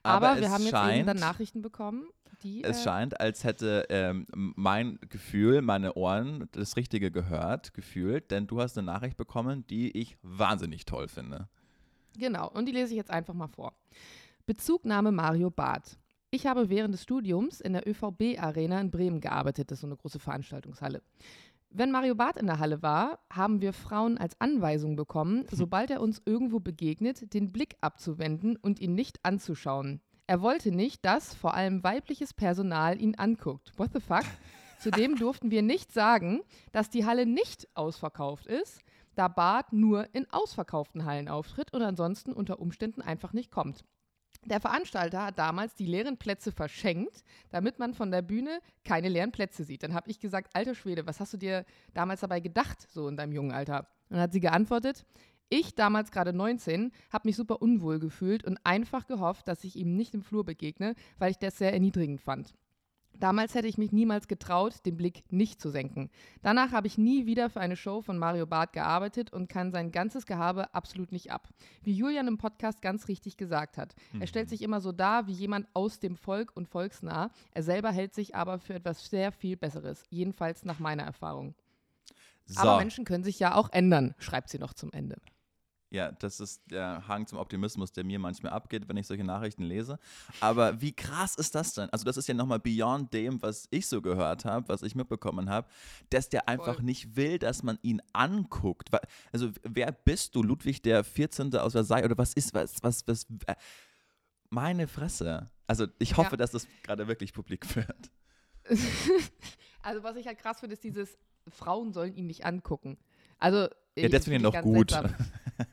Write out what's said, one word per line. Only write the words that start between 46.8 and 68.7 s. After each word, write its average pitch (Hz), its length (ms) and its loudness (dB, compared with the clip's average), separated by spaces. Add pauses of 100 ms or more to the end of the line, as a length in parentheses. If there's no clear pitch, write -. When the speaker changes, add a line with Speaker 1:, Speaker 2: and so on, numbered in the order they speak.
Speaker 2:
damit 190 280 -2
man 240 160 -4
von 208 160 -4
der 180 140 2
Bühne 254 360 -4 (240)
keine 175 260 2
leeren 185 220 0
Plätze 196 320 -6
sieht. 139 200 -10
Dann 160 100 -4
hab 170 140 -4
ich 214 120 -10
gesagt, 190 360 -6
"Alter 220 180 -2
Schwede, 170 320 -6
was 160 140 -8
hast 202 140 -8
du 208 40 -8
dir 190 260 -2 (300)
damals 185 280 -2
dabei 185 180 -2
gedacht, 175 500 0
so 151 180 -6
in 143 100 -4
deinem 147 160 -4
jungen 139 180 -2
Alter?" 143 280 -4 (300)
Und 180 60 -6
dann 175 60 4
hat 175 120 2
sie 190 60 2
geantwortet, 220 640 2 (440)
"Ich, 294 260 2
damals 214 340 4
gerade 180 240 0
neunzehn, 208 580 -2 (200)
hab 214 140 -2
mich 214 100 4
super 220 260 -2
unwohl 175 380 4
gefühlt 185 440 0
und 185 200 -2
einfach 214 420 0
gehofft, 190 420 -2
dass 175 160 -6
ich 185 120 -14
ihm 175 200 0
nicht 226 200 -2
im 196 80 -6
Flur 208 200 -2
begegne, 175 520 -6 (240)
weil 190 100 4
ich 185 80 -2
das 196 220 -6
sehr 196 140 4
erniedrigend 180 480 2
fand. 135 340 -8 (640)
Damals 208 360 2
hätte 226 120 0
ich 214 100 -2
mich 214 140 0
niemals 208 380 4
getraut, 185 560 0
den 170 100 0
Blick 175 360 -4
nicht 202 300 2
zu 156 80 -4
senken. 139 400 -6 (320)
Danach 247 300 4
habe 214 160 0
ich - 100 -2
nie 240 280 4
wieder 233 240 2
für 226 100 -8
eine 180 160 -2
Show 202 260 -6
von 185 160 -6
Mario 170 300 0
Barth 165 240 0